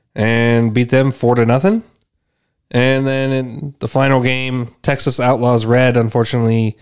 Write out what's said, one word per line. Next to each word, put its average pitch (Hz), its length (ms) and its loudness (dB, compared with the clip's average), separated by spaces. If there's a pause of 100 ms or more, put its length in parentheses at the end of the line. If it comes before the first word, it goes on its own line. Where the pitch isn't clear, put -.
(160)
and 117 580 0
beat 123 160 0
them 135 220 2
four 120 240 0
to 120 100 2
nothing. 180 380 0 (880)
And 131 360 0
then 135 240 -2
in 131 480 -6
the 123 80 -6
final 135 340 2
game, 127 600 -4
Texas - 380 -4
Outlaws 123 460 0
Red, 123 300 2
unfortunately, 113 880 0